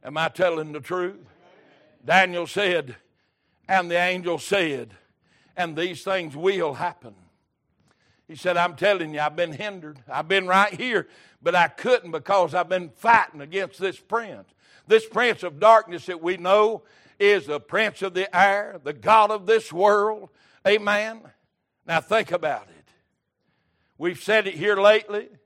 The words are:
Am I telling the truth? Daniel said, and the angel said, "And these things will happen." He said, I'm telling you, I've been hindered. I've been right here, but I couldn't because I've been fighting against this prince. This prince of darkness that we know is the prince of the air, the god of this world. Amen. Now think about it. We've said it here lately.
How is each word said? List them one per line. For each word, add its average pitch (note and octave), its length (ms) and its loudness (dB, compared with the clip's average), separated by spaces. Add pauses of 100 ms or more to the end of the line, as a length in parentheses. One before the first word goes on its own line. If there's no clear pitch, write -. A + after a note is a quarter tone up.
Am C#3+ 120 -8
I D#3+ 120 -2
telling D#3+ 420 -2
the D3 80 -10
truth? F3+ 400 -6 (840)
Daniel F3 420 2
said, F3 480 -2 (720)
and F3+ 240 0
the E3+ 60 2
angel F3 420 -2
said, C#3 560 -4 (600)
"And E3+ 180 -4
these E3+ 300 -6
things F3+ 320 -4
will E3+ 380 -2
happen." D#3+ 400 -10 (1080)
He E3 100 -20
said, F3 200 -2
I'm F3 220 0
telling F3 360 0
you, D3 60 -8
I've D3+ 160 -2
been E3+ 160 -4
hindered. D#3 560 -14
I've D3+ 220 -8
been F#3+ 180 0
right G3 260 2
here, G#3+ 360 -4 (320)
but E3+ 140 0
I E3+ 120 6
couldn't G#3 440 -2
because E3+ 440 0
I've F3 140 -2
been F3+ 200 -4
fighting G#3+ 520 2
against E3+ 380 -8
this F#3 200 -6
prince. G3 540 -8 (340)
This A3 180 4
prince A3+ 380 -2
of D3+ 160 -10
darkness G#3 460 6
that F3 160 -8
we F3+ 160 -2
know G#3 460 2 (360)
is G3+ 260 2
the D3 140 -4
prince G3+ 420 -4
of F#3+ 120 -6
the F#3 220 -4
air, G3+ 480 0
the D3 100 -8
god G#3 380 2
of G3+ 140 -6
this A3 260 0
world. G#3 580 0 (380)
Amen. G#3 540 -2 (640)
Now E3 160 0
think G#3+ 300 -2
about D3 380 -4
it. - 160 -20 (1120)
We've E3 240 -6
said G#3 260 2
it F#3 80 -8
here G3 220 0
lately. G#3 520 2 (160)